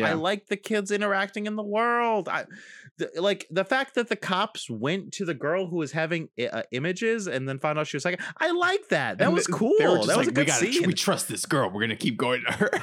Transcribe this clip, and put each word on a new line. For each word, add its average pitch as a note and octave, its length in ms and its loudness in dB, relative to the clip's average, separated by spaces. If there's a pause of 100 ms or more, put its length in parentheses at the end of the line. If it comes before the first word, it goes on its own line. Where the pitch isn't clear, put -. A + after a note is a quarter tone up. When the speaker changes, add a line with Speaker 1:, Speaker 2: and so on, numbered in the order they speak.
Speaker 1:
I D#3 60 2
Speaker 2:
Yeah. E3 60 2
Speaker 1:
like F#3 340 -2
the G3+ 80 -2
kids G3+ 340 -2
interacting G3+ 560 0
in G#3+ 80 -4
the G#3+ 80 -4
world. A3+ 680 0
I, - 180 -2 (520)
the, E3 180 -4
like, F#3+ 320 0
the F#3 160 0
fact C4 300 0
that A#3+ 140 0
the G#3+ 80 0
cops - 520 -2
went C#3 440 -4
to G3 120 -6
the E3 100 -4
girl E3 340 -2
who F3 80 -4
was C#3+ 160 -4
having D#3+ 440 -2
i-, A#2+ 120 -2
uh, A2 140 -4 (100)
images F#3 560 -2
and C3 200 -2
then C3+ 120 -6
found D3+ 180 0
out D3+ 80 -2
she - 100 -8
was C3+ 60 -4
psychic. F3+ 180 -2 (180)
I D#4+ 120 0
like F4+ 380 0
that. C#3+ 300 0
That F#3+ 80 4
Speaker 2:
And F#3 80 4
Speaker 1:
was F#3 120 2
Speaker 2:
th-, E3+ 100 -2
Speaker 1:
cool. B3+ 220 4
Speaker 2:
they A4 80 6
were C#3+ 120 6
just G#2+ 100 2
Speaker 1:
That F#3+ 100 4
was C4 80 4
Speaker 2:
like, - 100 0
Speaker 1:
a C#4 40 4
Speaker 2:
"We - 40 4
Speaker 1:
good - 40 4
Speaker 2:
gotta C3 180 4
tr-, B3 60 0
Speaker 1:
scene. E4 160 2
Speaker 2:
we F3 60 2
trust - 340 0
this - 180 -6
girl. A#2 260 2
We're G#2 100 -2
gonna A2 120 0
keep A2 240 -2
going B2 260 0
to B2 100 0
her." - 160 2 (120)